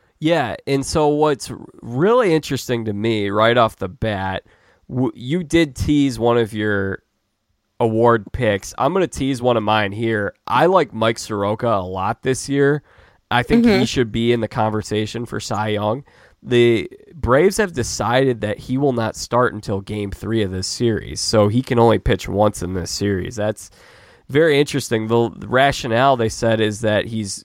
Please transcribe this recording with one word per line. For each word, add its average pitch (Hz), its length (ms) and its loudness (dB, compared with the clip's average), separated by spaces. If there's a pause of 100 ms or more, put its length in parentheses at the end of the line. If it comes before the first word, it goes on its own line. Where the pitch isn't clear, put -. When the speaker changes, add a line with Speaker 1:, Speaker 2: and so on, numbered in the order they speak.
(200)
Speaker 1:
Yeah, 151 360 0 (100)
and 139 200 0
so 151 220 0
what's 147 440 0
r-, - 60 -12 (240)
really 185 520 2
interesting 127 520 -2
to 110 80 -4
me 104 360 0
right 110 280 4
off 113 200 4
the - 120 -8
bat, 95 540 -4 (460)
w-, 127 260 -2
you 151 280 -4
did 160 320 2
tease 143 440 0
one 117 180 2
of 110 160 0
your 101 500 -2 (760)
award 113 520 2
picks. 107 460 -2
I'm 131 160 0
gonna 185 140 0
tease 135 340 -4
one 123 160 2
of 107 60 0
mine 107 280 2
here. 107 420 -2 (140)
I 131 180 2
like 170 280 2
Mike 110 260 0
Soroka 107 480 -2
a 104 180 0
lot 95 380 -4
this 131 260 -4
year. 143 320 2 (480)
I 120 140 0
think 233 220 4
he 226 60 6
Speaker 2:
Mm-hmm. 190 120 4
Speaker 1:
should 117 280 0
be 117 200 2
in 117 80 2
the 110 80 -2
conversation 107 800 -4
for - 140 -8
Cy 107 300 -4
Young. 107 340 -2 (380)
The 120 480 4 (240)
Braves 143 440 2
have 196 160 -2
decided 120 680 0
that 104 160 -4
he 127 200 -4
will 139 160 2
not 113 220 -4
start 120 380 0
until 101 280 -6
game 101 300 -6
three 107 320 -2
of 92 80 -4
this 92 160 -6
series, 110 520 -2
so 107 300 2
he 117 120 0
can 120 160 -2
only 113 220 4
pitch - 300 -2
once 101 340 0
in 90 100 -6
this 85 160 -6
series. 98 460 -4
That's 107 340 -6 (600)
very 147 300 4
interesting. 117 480 -2
The, 117 280 2
the 101 120 -12
rationale, 131 680 2
they 113 140 0
said, 113 320 0
is 107 200 -2
that 107 240 0
he's 110 400 -8